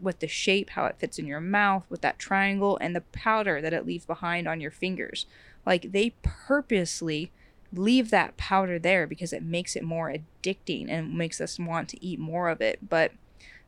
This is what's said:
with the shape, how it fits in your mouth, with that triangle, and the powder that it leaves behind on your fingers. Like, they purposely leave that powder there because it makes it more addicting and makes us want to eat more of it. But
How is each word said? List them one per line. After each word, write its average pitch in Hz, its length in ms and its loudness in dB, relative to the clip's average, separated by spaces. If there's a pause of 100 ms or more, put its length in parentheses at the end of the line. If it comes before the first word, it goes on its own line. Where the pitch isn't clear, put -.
with 180 200 -4
the 156 80 -4
shape, 196 420 2
how - 160 0
it - 120 -2
fits - 200 -6
in 160 80 -6
your 147 140 -6
mouth, 196 480 2
with 170 120 -8
that - 180 0
triangle, 196 600 2
and 175 160 -2
the 165 60 -2 (100)
powder 208 480 2
that 160 140 -2
it - 120 -2
leaves 170 200 -6
behind 175 420 -2
on 165 120 -4
your 151 100 -6
fingers. - 560 -6 (400)
Like, 185 260 2
they 214 300 2
purposely 175 1080 0 (420)
leave 220 380 4
that 185 260 4
powder 190 420 2
there 180 280 4
because 160 260 -8
it - 100 -6
makes 170 340 -4
it - 60 -4
more 165 300 -4
addicting 156 760 -6
and 160 280 -4
makes 165 240 -4
us 165 180 -6
want 165 300 -4
to - 160 -16
eat 180 140 -6
more 165 300 -2
of 165 120 -2
it. - 280 -2
But 165 240 4 (560)